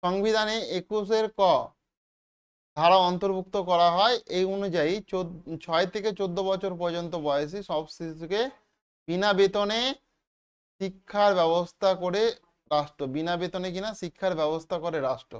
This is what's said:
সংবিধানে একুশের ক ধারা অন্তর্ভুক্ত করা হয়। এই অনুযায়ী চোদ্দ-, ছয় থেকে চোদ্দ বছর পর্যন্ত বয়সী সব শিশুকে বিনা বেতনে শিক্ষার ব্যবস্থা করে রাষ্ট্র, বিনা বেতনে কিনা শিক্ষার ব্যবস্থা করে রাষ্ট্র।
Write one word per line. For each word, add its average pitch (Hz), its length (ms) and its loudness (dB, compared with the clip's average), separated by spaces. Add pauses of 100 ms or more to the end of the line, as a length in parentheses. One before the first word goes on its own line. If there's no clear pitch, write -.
সংবিধানে 214 520 0 (160)
একুশের 208 580 -2
ক 202 120 -2 (1400)
ধারা 170 200 6 (120)
অন্তর্ভুক্ত 185 540 -2
করা 175 280 6
হয়। 208 240 4 (120)
এই 180 180 0
অনুযায়ী 190 480 0 (140)
চোদ্দ-, 175 360 -6 (180)
ছয় 170 260 0
থেকে 208 260 -4
চোদ্দ 180 300 -4
বছর 190 340 -2
পর্যন্ত 170 360 -4 (120)
বয়সী 151 380 -2
সব 160 200 -4 (100)
শিশুকে 165 480 -6 (680)
বিনা 185 260 0
বেতনে 202 460 2 (1040)
শিক্ষার 202 540 0
ব্যবস্থা 170 600 2
করে 180 260 -2 (500)
রাষ্ট্র, 147 360 -2
বিনা 160 300 -4
বেতনে 180 340 -4
কিনা 190 220 -6
শিক্ষার 185 420 -4
ব্যবস্থা 160 440 -2
করে 165 220 -4
রাষ্ট্র। 131 380 -4